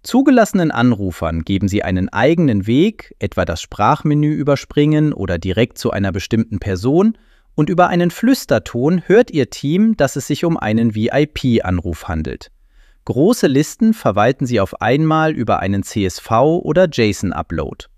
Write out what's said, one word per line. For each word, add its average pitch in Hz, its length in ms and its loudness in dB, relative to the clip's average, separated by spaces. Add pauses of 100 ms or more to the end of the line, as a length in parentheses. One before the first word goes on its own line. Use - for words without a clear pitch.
Zugelassenen 233 680 2
Anrufern 95 720 -2
geben 98 260 0
Sie 101 140 0
einen 92 260 -2
eigenen 123 580 2
Weg, 156 520 0
etwa 95 260 -2
das 82 160 -6
Sprachmenü 147 720 0
überspringen 147 800 0
oder 90 240 -4
direkt 95 400 -2
zu - 140 -4
einer 98 200 -2
bestimmten 110 480 -4
Person, 143 580 0 (380)
und 156 140 2
über 175 180 4
einen 175 240 0
Flüsterton 156 920 0
hört 233 260 4
Ihr 143 200 -2
Team, 196 440 0
dass 139 220 0
es 135 100 -8
sich - 160 -2
um 165 140 0
einen 110 360 0
V-I-P-Anruf 113 1160 -2
handelt. 78 420 -8 (540)
Große 165 420 2
Listen 156 460 0
verwalten 120 540 0
Sie 120 120 0
auf - 220 -4
einmal 156 500 0
über 110 280 -2
einen 98 240 -2
C 101 200 -4
S 92 160 -4
V 147 400 2
oder 170 300 2
json-Upload. 87 960 -4 (120)